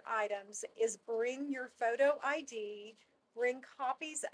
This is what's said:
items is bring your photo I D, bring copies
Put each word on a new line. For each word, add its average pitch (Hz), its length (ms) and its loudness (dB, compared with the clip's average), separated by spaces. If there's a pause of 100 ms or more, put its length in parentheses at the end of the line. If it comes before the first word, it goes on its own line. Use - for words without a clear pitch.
items 208 580 -2 (140)
is 226 180 4
bring 247 540 -2
your 254 280 -4
photo 269 440 4
I 285 200 0
D, 214 540 -8 (380)
bring 247 280 2 (160)
copies 285 560 -2